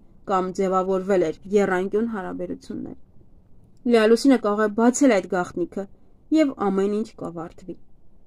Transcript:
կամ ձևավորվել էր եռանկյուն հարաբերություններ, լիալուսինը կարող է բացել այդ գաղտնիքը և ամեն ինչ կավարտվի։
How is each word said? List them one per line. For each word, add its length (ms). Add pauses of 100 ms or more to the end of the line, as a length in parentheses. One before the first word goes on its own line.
(220)
կամ 280
ձևավորվել 720
էր 140 (140)
եռանկյուն 600
հարաբերություններ, 840 (880)
լիալուսինը 520
կարող 240
է 100
բացել 420
այդ 160
գաղտնիքը 540 (460)
և 280
ամեն 340
ինչ 200
կավարտվի։ 640 (500)